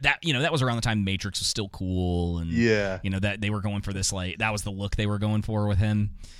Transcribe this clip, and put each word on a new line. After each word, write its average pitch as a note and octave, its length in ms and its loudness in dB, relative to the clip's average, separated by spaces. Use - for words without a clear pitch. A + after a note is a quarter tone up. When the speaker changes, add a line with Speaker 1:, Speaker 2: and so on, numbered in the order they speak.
Speaker 1:
that. C#3+ 180 4
You D#3+ 120 0
know, B2 80 2
that D3 100 2
was D#3 100 2
around B2+ 140 2
the A2+ 80 -2
time A2 200 2
Matrix F#2+ 360 -2
was - 80 -2
still G2+ 220 -2
cool, F2+ 680 0
and E2 140 -2
Speaker 2:
Yeah. G2+ 500 4
Speaker 1:
you G2 80 -2
know, F#2+ 100 -2
that G2+ 220 -2
they G2+ 80 0
were G#2 120 -2
going G2+ 200 -2
for G2+ 100 -6
this, F#2+ 220 -2
like, F#2 240 -6
that A2 140 0
was G#2 100 -4
the G#2+ 100 -6
look G2 240 -4
they G#2+ 120 2
were G#2 100 0
going G#2+ 240 2
for G#2 260 0
with G2+ 120 4
him. G#2+ 320 2